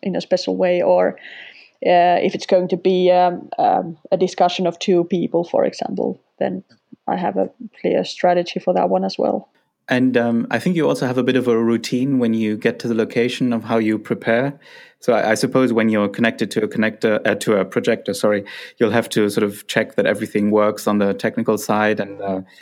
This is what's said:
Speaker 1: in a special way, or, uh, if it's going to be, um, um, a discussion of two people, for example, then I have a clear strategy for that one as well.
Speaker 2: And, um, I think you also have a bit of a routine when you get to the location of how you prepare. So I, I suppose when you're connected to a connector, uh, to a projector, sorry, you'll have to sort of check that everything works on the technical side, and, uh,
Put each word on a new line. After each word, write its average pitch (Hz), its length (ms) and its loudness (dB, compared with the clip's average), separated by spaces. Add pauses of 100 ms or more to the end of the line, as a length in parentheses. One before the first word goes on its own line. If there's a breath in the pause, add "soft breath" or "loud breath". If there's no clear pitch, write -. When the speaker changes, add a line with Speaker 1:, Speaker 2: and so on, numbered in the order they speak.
Speaker 1:
in 185 120 -4
a 175 60 -4
special 185 340 -2
way, 180 260 0
or, 185 360 2 (680 loud breath)
uh, 175 360 4
if 185 140 0
it's - 100 -8
going 185 220 2
to 185 100 -2
be, 180 340 2
um, 180 460 2
um, 170 400 0 (140)
a 190 60 2
discussion 180 500 0
of 170 120 -4
two 175 260 2
people, 170 380 0
for - 220 0
example, - 540 -4 (200)
then 185 240 -4 (440)
I 185 80 -2
have 190 220 -2
a 190 120 0 (300)
clear 180 240 0
strategy 175 560 0
for 185 140 -2
that 185 160 0
one 190 160 0
as 190 120 -6
well. - 320 -2 (380)
Speaker 2:
And, 127 300 2
um, 117 320 0
I 120 80 -2
think 175 180 0
you 151 120 2
also 143 180 0
have 127 140 0
a 123 40 2
bit 131 120 2
of 123 120 0
a 117 100 4
routine 117 600 0
when 117 160 2
you 107 240 -2
get 113 220 -2
to - 80 -6
the 117 80 0
location 120 580 -2
of 110 100 -4
how 113 140 -2
you 110 220 0
prepare. 120 600 -2 (400 loud breath)
So 123 140 0
I, 107 180 2
I - 40 4
suppose 127 380 2
when 113 160 2
you're 104 200 2
connected 113 420 -2
to 110 120 -2
a 104 40 -2
connector, 110 580 -2
uh, 101 100 2
to 107 220 0
a 92 80 0
projector, 98 500 -2
sorry, 104 300 0 (340 loud breath)
you'll 110 120 2
have 113 180 0
to 104 200 2
sort 107 140 0
of 101 240 -6
check - 280 -2
that 104 120 0
everything 104 420 -2
works 107 380 2
on 104 100 2
the 101 160 2
technical 110 460 -2
side, 107 400 0
and, 101 200 -8
uh, 95 220 -4 (200 loud breath)